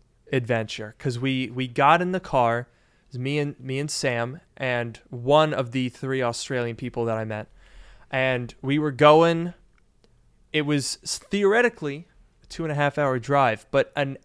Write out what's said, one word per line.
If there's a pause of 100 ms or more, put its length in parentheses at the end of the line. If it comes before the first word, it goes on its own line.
(320)
adventure,
'cause
we,
we
got
in
the
car,
it (460)
was
me
and,
me
and
Sam, (160)
and (120)
one
of
the
three
Australian
people
that
I
met, (640)
and
we
were
going, (1000)
it
was
s-,
theoretically (340)
a
two
and
a
half
hour
drive,
but
an